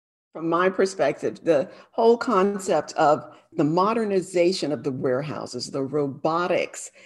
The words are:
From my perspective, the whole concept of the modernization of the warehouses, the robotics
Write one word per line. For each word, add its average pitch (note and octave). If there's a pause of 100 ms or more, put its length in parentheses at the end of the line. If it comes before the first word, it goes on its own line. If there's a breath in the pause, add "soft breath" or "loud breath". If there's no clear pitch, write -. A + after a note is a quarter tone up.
(320)
From E3
my F3
perspective, D#3
the D3+ (200 loud breath)
whole A#3
concept G3
of D3+ (240 loud breath)
the -
modernization F3+
of B2
the D#3
warehouses, B2+
the C#3
robotics D3 (160 loud breath)